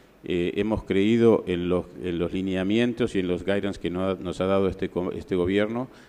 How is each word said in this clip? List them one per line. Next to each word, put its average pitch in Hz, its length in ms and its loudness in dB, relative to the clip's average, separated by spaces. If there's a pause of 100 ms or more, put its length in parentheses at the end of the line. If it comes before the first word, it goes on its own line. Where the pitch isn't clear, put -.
(260)
Eh, 87 300 0
hemos 101 280 -2
creído 110 640 4
en 87 220 -2
los, 87 160 0 (180)
en 87 160 -4
los 85 140 -2
lineamientos 101 840 0
y 98 40 2
en 90 80 0
los 87 180 -2
guidance 98 340 -2
que 85 100 -4
no 92 200 -2
ha, 95 60 0
nos 90 260 -6
ha 92 40 0
dado 98 220 2
este 90 220 -4
co-, 87 240 -2
este - 220 -4
gobierno, 104 520 0 (200)